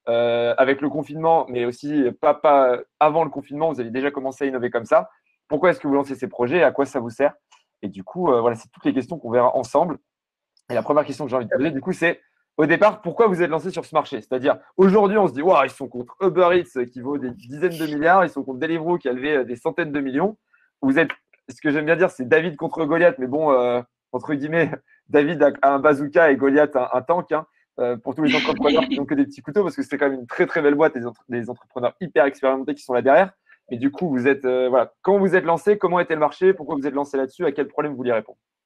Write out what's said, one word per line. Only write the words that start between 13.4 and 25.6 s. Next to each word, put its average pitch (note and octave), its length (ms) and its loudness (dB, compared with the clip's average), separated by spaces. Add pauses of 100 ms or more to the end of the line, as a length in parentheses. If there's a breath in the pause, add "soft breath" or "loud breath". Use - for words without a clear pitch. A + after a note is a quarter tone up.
êtes E3+ 80 2
lancé D#3+ 220 -4
sur E3 120 -8
ce - 120 -18
marché ? C#3 260 -2
C'est-à-dire, B2+ 360 -2 (200 loud breath)
aujourd'hui, G3 400 4
on G3 100 4
se C3+ 60 -4
dit, « C3 100 -6
Waouh, E3 220 4
ils C3 60 -8
sont C3+ 160 -12
contre A#2+ 340 -12
Uber F3+ 320 4
Eats, D#3+ 320 -2
qui B2 160 -14
vaut C#3+ 160 -6
des B2+ 140 -6
dizaines D3+ 460 -6
de D#3+ 80 -4
milliards, D#3+ 380 2
ils E3 60 -2
sont C3+ 140 -10
contre C3 160 -10
Deliveroo, E3 380 -2
qui C3+ 120 -6
a B2 40 -2
levé, C#3+ 240 -2
euh, C3 60 0
des A#2+ 120 -6
centaines D#3+ 360 -6
de C#3+ 80 -4
millions. » C#3+ 380 -2 (440)
Vous C3+ 180 2
êtes, D#3 100 2 (400)
ce A#2+ 120 -20
que D#3 100 0
j'aime D3+ 140 -2
bien E3 100 2
dire, E3+ 160 2
c'est B2+ 160 -10
David D#3+ 300 2
contre D#3+ 280 -6
Goliath, E3 320 2
mais B2+ 100 -4
bon, D3+ 240 0
euh, B2 300 2 (300)
entre B2+ 240 -4
guillemets, D3+ 360 -2 (180)
<laughs> - 200 -20
David D3 320 2
a, C#3+ 100 6 (120)